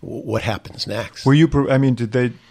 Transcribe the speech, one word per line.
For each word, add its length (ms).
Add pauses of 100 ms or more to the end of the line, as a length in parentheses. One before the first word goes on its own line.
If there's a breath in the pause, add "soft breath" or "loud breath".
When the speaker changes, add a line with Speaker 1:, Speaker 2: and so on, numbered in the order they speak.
Speaker 1:
"W-, 220
what 180
happens 440
next?" 400
Speaker 2:
Were 80
you, 140
per-, 220
I 80
mean, 180
did 160
they, 220 (180)